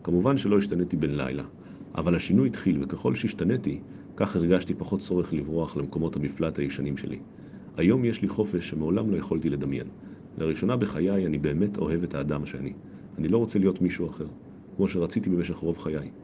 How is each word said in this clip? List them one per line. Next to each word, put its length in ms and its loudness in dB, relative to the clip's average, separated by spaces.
כמובן 340 4
שלא 200 4
השתניתי 400 2
בן 180 2
לילה, 280 -2
אבל 200 4
השינוי 320 4
התחיל, 360 2
וככל 320 0
שהשתניתי, 640 0
כך 200 0
הרגשתי 380 4
פחות 260 -2
צורך 340 0
לברוח 440 -2
למקומות 380 -2
המפלט 440 -2
הישנים 380 -2
שלי. 220 -6
היום 280 6
יש 160 0
לי 60 0
חופש 420 0
שמעולם 420 0
לא 60 2
יכולתי 320 0
לדמיין. 380 -2
לראשונה 400 0
בחיי 480 2
אני 120 0
באמת 400 0
אוהב 260 0
את 120 -4
האדם 300 -2
שאני. 280 -8
אני 100 0
לא 100 4
רוצה 220 2
להיות 220 4
מישהו 260 0
אחר, 200 -8
כמו 100 4
שרציתי 420 0
במשך 260 2
רוב 220 -2
חיי. 320 -4